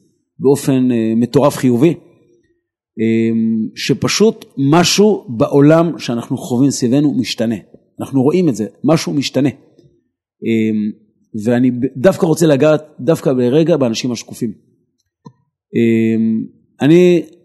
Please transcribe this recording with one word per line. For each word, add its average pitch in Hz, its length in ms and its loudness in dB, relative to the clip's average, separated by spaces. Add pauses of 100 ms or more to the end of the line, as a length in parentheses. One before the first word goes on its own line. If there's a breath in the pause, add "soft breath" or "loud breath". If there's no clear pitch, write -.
(400)
באופן, 131 520 0
אה, 113 240 -2
מטורף 123 420 2
חיובי, 131 360 2 (1080)
אה, 113 300 0 (460)
שפשוט - 680 -2 (260)
משהו 185 580 2
בעולם 143 720 2
שאנחנו 120 380 -8
חווים 123 340 0
סביבנו 135 420 0
משתנה. 113 420 -4 (440)
אנחנו 135 240 -2
רואים 160 260 2
את 110 60 -2
זה, 104 100 -4 (180)
משהו 160 300 0
משתנה. 135 360 -2 (960)
אה, 110 260 0 (760)
ואני 123 260 2
ב-, 120 140 -4 (120)
דווקא 185 280 0
רוצה 165 220 0
לגעת 151 400 2 (120)
דווקא 160 340 -2
ברגע 147 440 0
באנשים 123 340 -2
השקופים. 107 420 -10 (1200)
אה, 113 400 0 (640)
אני 175 400 4 (240)